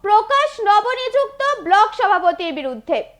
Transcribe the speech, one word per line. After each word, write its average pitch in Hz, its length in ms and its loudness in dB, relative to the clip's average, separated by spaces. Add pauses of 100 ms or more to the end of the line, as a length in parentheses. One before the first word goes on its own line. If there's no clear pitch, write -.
প্রকাশ 480 580 0
নবনিযুক্ত 494 1000 0
ব্লক 403 320 2
সভাপতির 359 580 0
বিরুদ্ধে। 262 520 -6 (160)